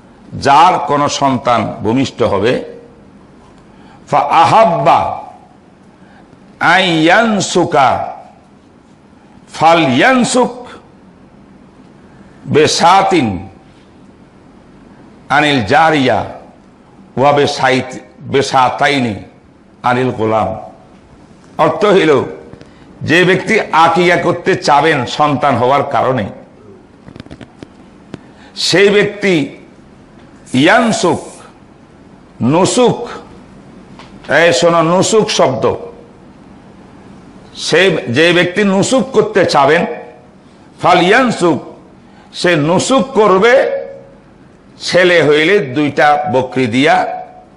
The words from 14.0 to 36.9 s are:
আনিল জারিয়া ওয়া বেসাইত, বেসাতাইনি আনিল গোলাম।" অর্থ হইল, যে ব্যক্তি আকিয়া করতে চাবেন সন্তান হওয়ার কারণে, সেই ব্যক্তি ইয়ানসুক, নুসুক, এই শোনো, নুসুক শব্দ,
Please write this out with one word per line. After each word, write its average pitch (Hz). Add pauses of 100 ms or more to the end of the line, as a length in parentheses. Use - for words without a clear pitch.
আনিল 143
জারিয়া 139 (920)
ওয়া 135
বেসাইত, 131 (240)
বেসাতাইনি 131 (680)
আনিল 127
গোলাম।" 110 (1000)
অর্থ 156
হইল, 156 (800)
যে 151
ব্যক্তি 185 (120)
আকিয়া 170
করতে 170
চাবেন 147
সন্তান 143
হওয়ার 131
কারণে, 117 (2250)
সেই 196
ব্যক্তি 190 (960)
ইয়ানসুক, 131 (1200)
নুসুক, 175 (1200)
এই 165
শোনো, 170
নুসুক 185
শব্দ, 123 (1800)